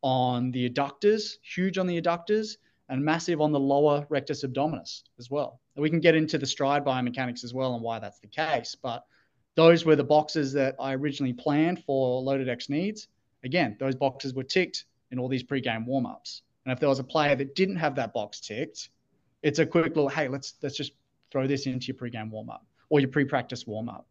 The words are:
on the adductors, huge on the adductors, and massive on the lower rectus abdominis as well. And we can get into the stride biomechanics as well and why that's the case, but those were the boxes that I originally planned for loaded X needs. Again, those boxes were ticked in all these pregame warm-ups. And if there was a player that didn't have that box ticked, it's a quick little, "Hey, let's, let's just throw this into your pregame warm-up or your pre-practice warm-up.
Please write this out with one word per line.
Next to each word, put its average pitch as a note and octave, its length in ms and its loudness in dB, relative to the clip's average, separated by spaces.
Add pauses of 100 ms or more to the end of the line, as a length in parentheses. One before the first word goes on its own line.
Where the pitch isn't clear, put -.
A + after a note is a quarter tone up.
on B2+ 480 0
the B2 180 -2
adductors, C#3+ 720 0
huge F#3 360 -4
on F#3 80 0
the E3+ 140 -2
adductors, F3 560 -2 (340)
and C3+ 120 -2
massive D#3+ 380 0
on D3+ 120 2
the C#3 80 2
lower D3 500 4
rectus C#3 340 -4
abdominis C3 600 -4 (140)
as A#2+ 120 -16
well. C#3 300 -6 (160)
And D3 60 -2
we D#3 60 2
can D#3+ 120 2
get E3 140 6
into D#3 220 2
the C3+ 100 -2
stride C#3 380 0
biomechanics B2 600 -2
as A#2+ 100 -12
well C3 200 -2
and A#2 80 -6
why A2+ 180 -6
that's G2+ 180 -14
the - 80 -20
case, D3+ 480 -4
but - 320 -10 (500)
those E3 280 10
were D#3 120 8
the C#3 80 2
boxes D3+ 480 2
that C3+ 260 0
I C3+ 160 -4
originally C3+ 380 -2
planned D#3 520 0
for C3 380 2
loaded C3+ 260 0
X A#2+ 200 -6
needs. F#3+ 400 -4 (340)
Again, C3 380 0
those C3 160 0
boxes C3+ 360 -2
were C3 120 -6
ticked F3+ 400 -2 (260)
in B2+ 80 -6
all B2+ 100 -4
these C3 140 -2
pregame A#2+ 440 -4
warm-ups. - 560 -4 (220)
And C3 80 -4
if B2+ 60 -4
there D3 100 2
was C3+ 120 2
a C3 40 -6
player D3 300 2
that C3+ 200 -4
didn't F#3+ 220 0
have D3+ 200 -2
that B2+ 160 -4
box G#2 280 -6
ticked, - 500 -10 (520)
it's D3 160 2
a D#3+ 80 4
quick D#3+ 300 2
little, C#3+ 120 2
"Hey, D3 200 -2
let's, C3+ 340 -8
let's C3+ 140 -6
just C#3 160 -8 (400)
throw C3+ 140 0
this C3+ 200 0
into B2+ 220 -4
your B2 80 -6
pregame A2+ 340 -10
warm-up A2 340 -12 (260)
or D3+ 100 8
your C3 80 2
pre-practice C3+ 580 -2
warm-up. A2 440 -10